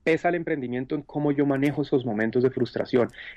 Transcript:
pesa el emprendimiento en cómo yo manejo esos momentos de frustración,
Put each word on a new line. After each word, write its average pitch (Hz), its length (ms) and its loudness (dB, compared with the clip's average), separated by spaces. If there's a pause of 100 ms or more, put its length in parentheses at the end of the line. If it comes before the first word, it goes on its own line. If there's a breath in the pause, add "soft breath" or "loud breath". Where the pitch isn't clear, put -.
pesa 160 260 2
el 180 40 0
emprendimiento 135 600 -4
en 147 80 -4
cómo 147 300 -2
yo 143 140 2
manejo 143 360 0
esos 131 220 0
momentos 113 380 0
de 127 80 4
frustración, 117 600 0 (260 loud breath)